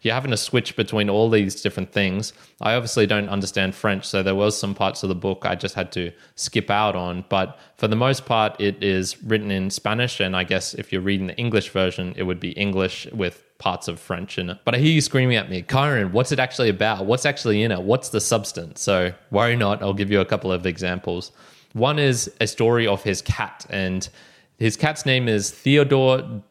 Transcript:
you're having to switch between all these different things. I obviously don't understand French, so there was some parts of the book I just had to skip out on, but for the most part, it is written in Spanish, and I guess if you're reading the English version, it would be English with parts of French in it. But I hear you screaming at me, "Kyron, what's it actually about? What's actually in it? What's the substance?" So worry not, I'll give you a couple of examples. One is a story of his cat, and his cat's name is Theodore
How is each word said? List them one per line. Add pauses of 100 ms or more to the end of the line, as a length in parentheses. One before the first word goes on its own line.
you're
having
to
switch
between
all
these
different
things. (300)
I
obviously
don't
understand
French,
so
there
was
some
parts
of
the
book
I
just
had
to (240)
skip
out
on,
but (180)
for
the
most
part,
it
is
written
in
Spanish,
and
I
guess
if
you're
reading
the
English
version,
it
would
be
English
with (140)
parts
of
French
in
it.
But
I
hear
you
screaming
at
me,
"Kyron,
what's
it
actually
about?
What's
actually
in
it?
What's
the
substance?"
So (200)
worry
not,
I'll
give
you
a
couple
of
examples. (420)
One
is (100)
a
story
of
his
cat,
and (540)
his
cat's
name
is
Theodore